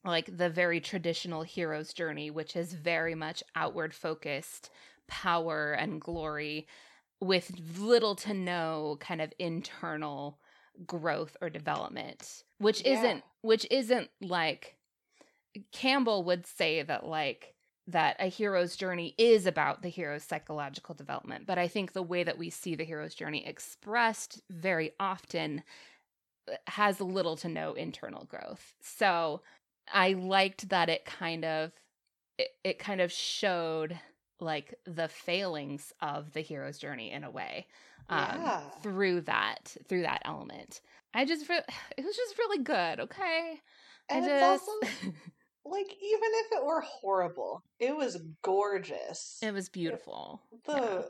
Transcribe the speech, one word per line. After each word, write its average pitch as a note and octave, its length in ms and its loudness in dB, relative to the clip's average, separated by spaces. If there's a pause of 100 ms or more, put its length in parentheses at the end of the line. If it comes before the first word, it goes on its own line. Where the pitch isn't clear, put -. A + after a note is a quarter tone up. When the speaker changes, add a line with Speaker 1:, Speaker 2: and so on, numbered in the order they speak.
Speaker 1:
like, E3+ 340 0
the F3 120 4
very E3+ 320 2
traditional E3 640 -2
hero's D#3 500 -4
journey, D3+ 380 -4
which D#3 240 -6
is E3+ 180 -2
very E3 420 0
much D#3+ 280 -6 (120)
outward D#3+ 380 0
focused D#3 760 -6 (380)
power E3 680 2
and D#3 280 -2
glory D3+ 640 -4 (540)
with F#3 300 4 (280)
little A3 360 6
to G#3 180 -4
no D#3+ 680 0
kind D#3+ 200 -4
of D#3 180 -2
internal D3+ 1000 -4 (460)
growth D#3 560 -2
or F3 80 -2
development, - 920 -6 (160)
which G#3+ 240 4
Speaker 2:
Yeah. - 20 -
Speaker 1:
isn't, A#3 380 4 (180)
which A3 300 4
isn't, A#3+ 380 4 (120)
like, E3+ 560 -2 (960)
Campbell B3 520 4
would F3+ 220 2
say D#3+ 380 2
that, D3+ 220 -2
like, D3+ 500 -4 (300)
that E3 340 2
a F#3+ 80 0
hero's F#3 500 2
journey F3 400 -4
is A3 280 10
about D3+ 360 2
the F3+ 80 -4
hero's D3+ 340 -6
psychological D3+ 720 -8
development. - 500 -8
But F#3 120 0
I F3 100 4
think F#3 240 -2
the F#3+ 100 -4
way F3 220 0
that E3 140 -2
we E3 120 -6
see E3 260 -4
the D#3 100 -4
hero's D#3 280 -8
journey D3+ 320 -6
expressed - 1040 -2
very E3 500 0
often, E3 640 -4 (880)
uh, - 40 -4 (120)
has G#3 340 2
little F3+ 360 0
to E3+ 120 -6
no D#3+ 240 -4
internal - 520 -8
growth. - 560 -14
So E3+ 640 2 (480)
I F#3+ 220 6
liked F#3+ 560 2
that F3 200 4
it - 160 0
kind E3 400 -4
of, D#3+ 280 -2 (640)
it, - 140 0 (120)
it - 160 0
kind G3 220 0
of F3 100 2
showed, E3 880 0 (400)
like, D#3 360 -4 (100)
the E3 240 -2
failings D#3+ 920 -2
of D3+ 320 -4
the D#3 80 -4
hero's C#3+ 380 -8
journey B2 320 -8
in C#3+ 120 -8
a C#3 80 -10
way, - 360 -8 (420)
um, A3 440 0
Speaker 2:
Yeah. D3 160 -4 (140)
Speaker 1:
through F#3+ 380 2
that, - 560 0 (100)
through F3+ 160 2
that - 220 0
element. - 560 -10 (320)
I B3 120 4
just D4+ 240 -2
re-, E4+ 120 2 (180)
<sighs> - 180 -12
it C4+ 80 -6
was G4+ 120 -2
just A#4 220 -2
really G4+ 240 2
good, G3+ 380 2
okay? E4 600 -2 (500)
I C#4+ 40 2
Speaker 2:
And E4 100 2
it's C#4 160 6
Speaker 1:
just F#4 280 6
Speaker 2:
also, - 20 -6 (100)
Speaker 1:
<laughs> F#3+ 320 -4 (520)
Speaker 2:
like, G4 220 -2 (140)
even G#4+ 320 2
if A4 200 2
it - 120 2
were D#4+ 160 4
horrible, E3+ 840 -2 (160)
it C4 160 2
was A3 260 -2 (200)
gorgeous. F#3+ 1000 0
Speaker 1:
It G#3+ 100 -2
was G3 160 -4 (180)
Speaker 2:
It, E3 120 -4
Speaker 1:
beautiful. - 420 -12 (240)
Speaker 2:
the, D4 160 2
Speaker 1:
Yeah. G3 280 0